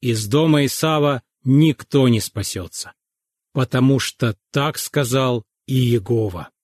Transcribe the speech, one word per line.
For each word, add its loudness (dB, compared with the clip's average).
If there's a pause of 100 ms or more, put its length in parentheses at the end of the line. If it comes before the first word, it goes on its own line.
Из -4
дома 2
Исава -2 (220)
никто 2
не 2
спасётся, -10 (600)
потому 2
что -4 (140)
так -2
сказал -2 (220)
Иегова. 0 (120)